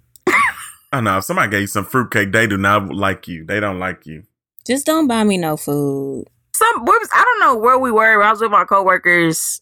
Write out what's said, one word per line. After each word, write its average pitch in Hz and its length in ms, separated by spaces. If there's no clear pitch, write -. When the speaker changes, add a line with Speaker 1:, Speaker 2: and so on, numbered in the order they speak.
Speaker 1:
I 131 80
know. 98 160
If 95 80
somebody 175 240
gave 101 120
you 101 60
some 101 180
fruitcake, 101 460
they 113 140
do 101 100
not 98 380
like 98 340
you. 82 160
They 98 160
don't 101 200
like 92 260
you. 78 180
Speaker 2:
Just 269 200
don't 311 220
buy 233 160
me 202 160
no 156 180
food. 139 680
Speaker 3:
Some, 440 300
where 403 140
was, 427 120
I 254 120
don't 480 160
know 294 180
where 247 220
we 262 120
were. 220 300
I 208 80
was 220 100
with 220 120
my 190 120
coworkers. 180 1000